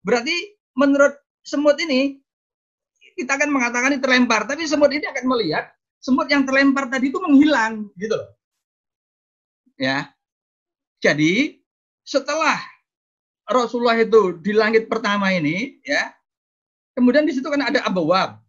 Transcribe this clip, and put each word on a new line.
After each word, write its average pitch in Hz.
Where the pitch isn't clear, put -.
Berarti 240
menurut 277
semut 294
ini, 277
kita 269
akan 294
mengatakan 247
ini 285
terlempar, 247
tapi 294
semut 294
ini 294
akan 269
melihat 220
semut 277
yang 277
terlempar 269
tadi 262
itu 359
menghilang, 262
gitu 208
loh. -
Ya. 135
Jadi 180
setelah 285
Rasulullah 240
itu 208
di 196
langit 220
pertama 202
ini, 175
ya, 156
kemudian 247
di 320
situ 254
kan 294
ada 247
abwab. 185